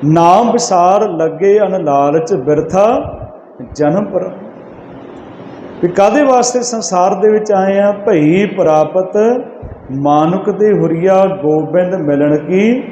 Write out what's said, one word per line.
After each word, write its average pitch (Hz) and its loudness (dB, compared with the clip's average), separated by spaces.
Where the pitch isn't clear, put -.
ਨਾਮ 170 4
ਵਿਸਾਰ 202 2
ਲੱਗੇ 170 0
ਅਨ 185 -2
ਲਾਲਚ 147 0
ਬਿਰਥਾ 185 0
ਜਨਮ 151 0
ਪਰ।" 180 -6
ਵੀ 175 2
ਕਾਹਦੇ 208 2
ਵਾਸਤੇ 247 2
ਸੰਸਾਰ 202 -2
ਦੇ 214 2
ਵਿੱਚ 214 0
ਆਏ 196 2
ਆ? 202 2
"ਭਈ 190 2
ਪ੍ਰਾਪਤ 185 0
ਮਾਨੁਕ 160 0
ਦੇ 208 2
ਹੁਰੀਆ 175 2
ਗੋਬਿੰਦ 156 -2
ਮਿਲਣ 147 0
ਕੀ 202 0